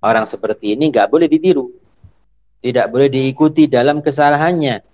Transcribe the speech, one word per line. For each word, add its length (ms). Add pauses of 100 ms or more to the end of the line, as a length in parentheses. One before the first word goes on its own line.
Orang 240
seperti 480
ini 160
nggak 200
boleh 200
ditiru, 400 (920)
tidak 280
boleh 240
diikuti 560
dalam 320
kesalahannya 800 (120)